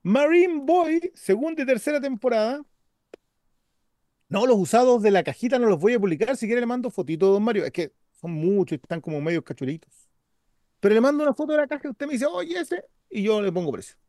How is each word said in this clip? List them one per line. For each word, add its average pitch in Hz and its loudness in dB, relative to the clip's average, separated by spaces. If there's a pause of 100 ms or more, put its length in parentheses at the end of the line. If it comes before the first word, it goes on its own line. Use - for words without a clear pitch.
Marine 302 4
Boy, 339 2
segunda 294 -2
y 262 -2
tercera 269 0
temporada. 247 -2 (1600)
No, 220 2
los 240 6
usados 233 4
de 214 6
la 185 4
cajita 240 -2
no 233 2
los 175 4
voy 220 2
a 233 2
publicar. 202 0
Si 226 -8
quiere 240 0
le 240 -2
mando 247 -4
fotito, 175 0
don 202 2
Mario. 208 -2
Es 131 -8
que 165 -6 (280)
son 170 -10
muchos 170 -2
y - -16
están 170 -8
como 151 -8
medio 165 -4
cachuelitos. - -10 (720)
Pero 208 4
le 226 6
mando 294 2
una 285 0
foto 302 -4
de 302 2
la 285 0
caja 294 -8
y 269 -8
usted 285 -10
me 302 -6
dice, 254 -4
"Oye, 349 -4
ese", 349 -8 (280)
y 208 -6
yo 214 0
le 190 -2
pongo 165 -4
precio. - -12 (140)